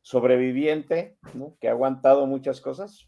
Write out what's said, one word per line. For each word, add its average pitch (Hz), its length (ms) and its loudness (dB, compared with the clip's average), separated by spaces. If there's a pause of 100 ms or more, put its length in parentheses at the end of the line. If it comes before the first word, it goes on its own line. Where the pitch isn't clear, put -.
sobreviviente, 131 1160 0 (160)
¿no? 139 260 -14
Que - 80 -6
ha 120 40 0
aguantado 135 560 4
muchas 135 340 -6
cosas? 185 460 -14